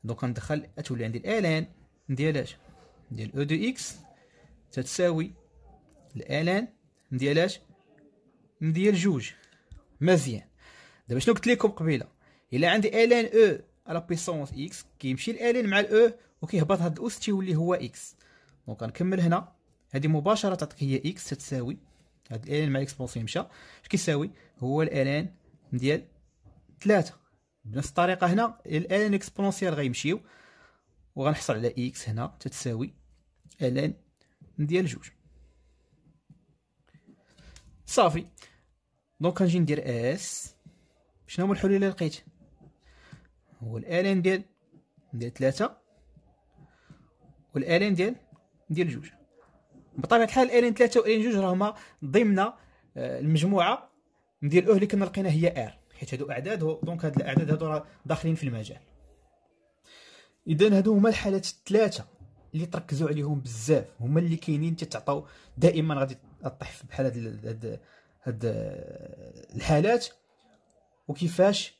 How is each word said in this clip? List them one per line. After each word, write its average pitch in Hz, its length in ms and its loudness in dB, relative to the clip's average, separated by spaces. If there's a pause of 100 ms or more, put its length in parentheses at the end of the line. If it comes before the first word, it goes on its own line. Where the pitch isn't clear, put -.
دونك 117 200 -6
غندخل، 127 420 -4 (120)
غتولي 120 260 -6
عندي 113 140 -6
الالان 185 480 0 (420)
ديال 147 280 0
اش؟ - 200 -6 (540)
ديال 110 260 -10
او 139 60 -2
دو 147 120 -2
اكس 233 420 -4 (760)
تتساوي 160 640 -2 (840)
الالان 175 520 -2 (440)
ديال 139 260 0
اش؟ 190 220 0 (1000)
ديال 170 340 2
جوج. 170 360 0 (680)
مزيان. 135 480 2 (600)
دابا 120 120 -2
شنو 233 140 4
قلت 202 120 -2
لكم 240 220 2
قبيله؟ 160 400 -2 (440)
الا 156 180 2
عندي 214 340 4
الان 233 200 4 (100)
او 208 240 6 (280)
على 170 220 -6
بيسونس 160 440 -6
اكس، 147 340 -12 (120)
كيمشي 131 320 -4
الالان 233 360 0
مع 196 140 4
الاو 214 320 6 (300)
وكيهبط 170 380 2
هاد 170 180 -2
الاس - 200 -6
تيولي 190 380 -2
هو 170 180 0
اكس. - 420 -10 (500)
دونك 110 160 -10
غنكمل 180 380 -2
هنا، 170 320 2 (400)
هادي 139 160 -2
مباشره 190 460 0
تعطيك - 280 -8
هي 135 140 0
اكس 160 320 -6
تتساوي 131 500 -8 (520)
هاد 113 160 -10
الالان 147 260 -2
مع 135 100 -2
اكسبونسيال 123 420 -8
مشى، 165 160 -4 (420)
اش - 60 -20
كيساوي؟ 160 420 -2 (280)
هو 139 240 -2
الالان 147 520 -2 (380)
ديال 131 360 -2 (720)
ثلاثة. 202 340 2 (500)
بنفس 120 240 -6
الطريقه 180 380 0
هنا 226 400 0
الالان 190 480 0
اكسبونسيال 190 600 -2
غيمشيو 147 460 -2 (960)
وغنحصل 143 380 -2
على 120 340 -2
اكس - 200 -10
هنا 110 320 -6
تتساوي - 540 -8 (680)
الان 135 320 -2 (640)
ديال 165 280 0
جوج. - 240 -8 (2750)
صافي، 170 400 2 (960)
دونك 175 220 0
غنجي 180 160 4
ندير 147 260 0
اس. 123 680 -4 (720)
شنو 180 200 -2
هما 196 80 2
الحلول 196 200 2
اللي 196 140 2
لقيت؟ 175 280 -4 (1500)
هو 113 160 -8
الالان 180 440 0
ديال، 190 220 0 (680)
ديال 117 220 -8
ثلاثة 135 420 -2 (1800)
والالان 175 400 2
ديال، 196 220 0 (540)
ديال 170 180 0
جوج. 117 220 -10 (880)
بطبيعه 233 260 6
الحال 254 260 4
الالان 240 240 4
ثلاثة 240 260 6
والالان 220 220 2
جوج 226 140 0
راهما 196 380 0 (300)
ضمن، 196 340 4
آه، 208 160 0 (420)
المجموعه 160 920 0 (520)
ديال 175 260 4
او 214 60 8
اللي 196 120 4
كنا 202 180 2
لقينا 190 260 -2
هي 160 340 2
ار، - 140 -14 (200)
حيت 139 160 -10
هادو 139 160 -6
اعداد، 160 320 -4
هو، 156 180 -2
دونك 170 240 -6
هاد 143 120 -2
الاعداد 143 340 2
هادو 156 160 0
راه 151 200 -4 (200)
داخلين 160 280 0
في 151 100 -6
المجال. 113 360 -8 (1700)
اذا 190 320 6
هادو 208 160 4
هما 202 140 6
الحالات 196 380 0
الثلاثه - 600 0 (480)
اللي 165 120 -2
تركزوا 160 420 -4
عليهم 147 320 -2
بزاف، 123 600 0
هما 139 200 2
اللي 170 160 0
كاينين 160 400 -2
تتعطاو - 500 -6 (300)
دائما 160 380 4
غادي 135 240 -4 (420)
طيح - 280 -16
بحال 135 180 -2
هاد 117 100 -2
ال-، 110 300 -10
هاد، 113 340 -10 (420)
هاد 110 180 -8 (1120)
الحالات 190 520 2 (1000)
وكيفاش 175 720 2